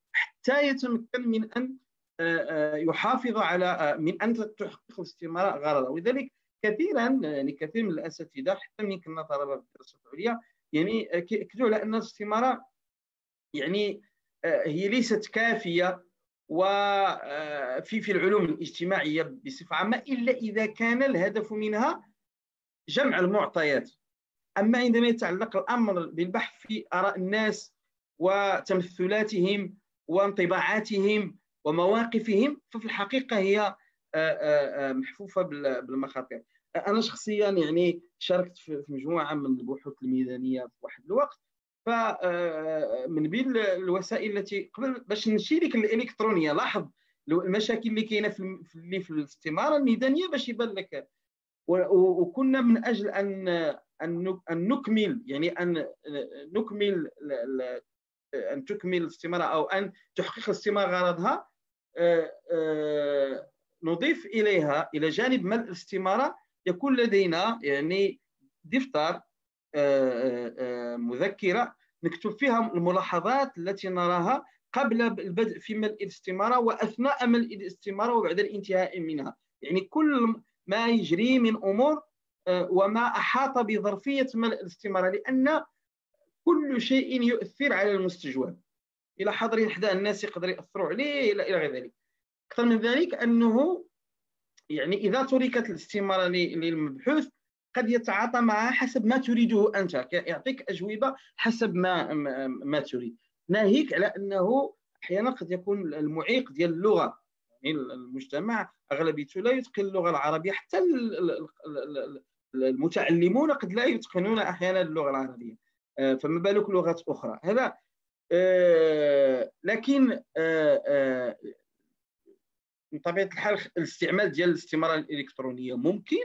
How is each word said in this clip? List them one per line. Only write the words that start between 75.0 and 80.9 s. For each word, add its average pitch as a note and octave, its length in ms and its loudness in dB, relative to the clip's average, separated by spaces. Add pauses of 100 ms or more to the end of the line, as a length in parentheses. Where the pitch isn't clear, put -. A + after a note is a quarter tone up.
البدء G3 560 -2
في - 160 -8
ملء G#3+ 280 -4
الاستمارة G3 560 -2
وأثناء A#3+ 680 0
ملء A#3 300 2
الاستمارة G3 580 -4
وبعد F#3 260 2
الانتهاء F#3+ 600 -2
منها، D#3 360 -6 (260)
يعني F3 180 0
كل B3 560 2 (300)
ما A3 200 0
يجري A3 520 4